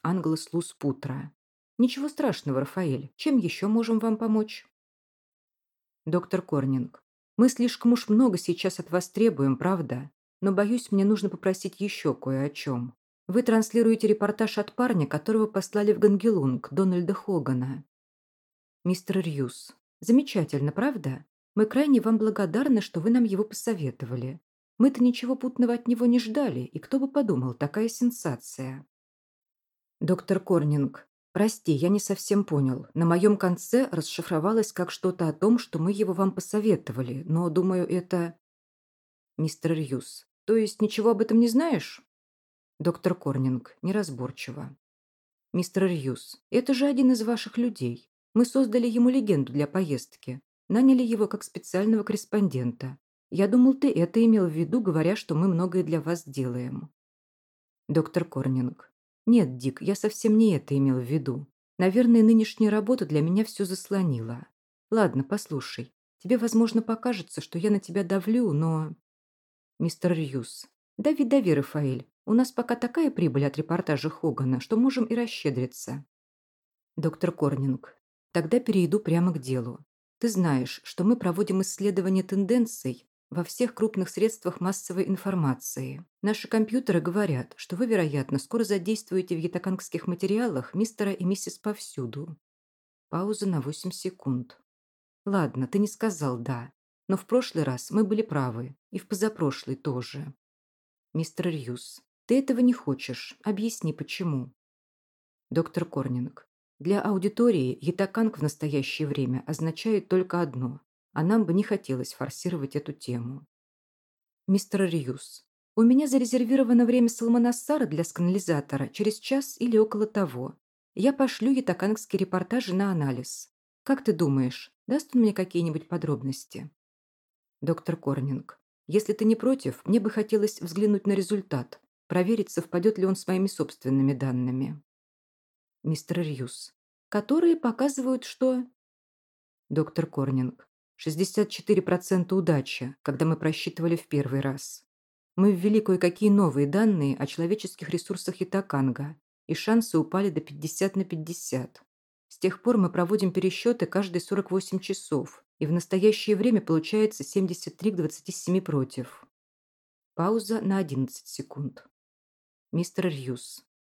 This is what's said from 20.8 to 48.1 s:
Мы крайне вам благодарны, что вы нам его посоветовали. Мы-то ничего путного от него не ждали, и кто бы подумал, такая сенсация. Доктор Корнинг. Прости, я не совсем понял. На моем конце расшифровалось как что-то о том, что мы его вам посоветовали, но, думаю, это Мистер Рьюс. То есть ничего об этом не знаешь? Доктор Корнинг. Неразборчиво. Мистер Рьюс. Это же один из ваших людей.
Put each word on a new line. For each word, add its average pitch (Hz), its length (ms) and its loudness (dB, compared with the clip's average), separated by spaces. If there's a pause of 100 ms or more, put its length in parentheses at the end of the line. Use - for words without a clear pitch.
Мы 214 100 4
крайне 262 340 4
вам 226 180 4
благодарны, 214 640 2
что - 220 -4
вы 185 80 2
нам 240 160 4
его 196 180 0
посоветовали. 135 960 -6 (380)
Мы-то 269 260 4
ничего 247 320 2
путного 254 380 0
от 240 160 -4
него 240 160 2
не 240 140 6
ждали, 220 420 -2
и 127 180 -10
кто - 200 -2
бы 269 120 -4
подумал, 160 420 0
такая 208 360 -2
сенсация. 139 960 -6 (1120)
Доктор 180 400 0
Корнинг. 147 680 0 (220)
Прости, 208 420 0
я 147 160 2
не 202 100 2
совсем 196 460 0
понял. 135 480 0
На 165 120 2
моем 175 300 6
конце 202 560 0
расшифровалось 175 800 -2
как 180 180 -4
что-то 180 380 -2
о 151 60 0
том, 220 260 4
что 170 200 -6
мы 170 120 2
его 196 220 0
вам 190 180 0
посоветовали, 135 920 -2
но, 170 240 0
думаю, 180 400 0
это 175 500 -4 (960)
Мистер 160 360 -2
Рьюс. 135 560 -6 (160)
То 220 100 2
есть 220 260 0
ничего 214 280 2
об 208 100 2
этом 220 220 4
не 233 80 4
знаешь? 254 520 0 (800)
Доктор 175 360 0
Корнинг. 131 680 -2
Неразборчиво. 139 960 -6 (760)
Мистер 180 360 0
Рьюс. 131 540 -6 (100)
Это 247 220 2
же 254 120 0
один 262 260 4
из 233 100 2
ваших 220 360 -4
людей. 220 520 -4 (240)